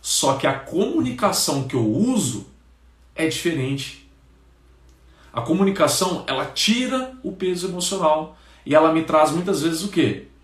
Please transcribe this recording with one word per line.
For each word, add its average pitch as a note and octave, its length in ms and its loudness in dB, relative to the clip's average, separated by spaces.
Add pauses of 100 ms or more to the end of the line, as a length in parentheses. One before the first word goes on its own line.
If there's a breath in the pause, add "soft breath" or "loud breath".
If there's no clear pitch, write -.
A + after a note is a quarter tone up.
Só - 340 0
que C3 120 -2
a - 80 2
comunicação A3 1080 -2
que C3 100 -8
eu A#2+ 100 2
uso D3 640 0 (680)
é D#3+ 120 -2
diferente. C#3 840 -4 (1200 soft breath)
A A#2+ 80 -4
comunicação, F3+ 880 2
ela C3 200 -4
tira B3+ 680 0 (100)
o F#3+ 100 -6
peso F#3 360 -4
emocional F3 680 0 (280 soft breath)
e C#3 100 -2
ela D#3 180 8
me D#3+ 100 2
traz D3+ 300 4
muitas F3 300 0
vezes D#3+ 200 -2
o G3+ 60 -4
quê? A2+ 380 0 (180)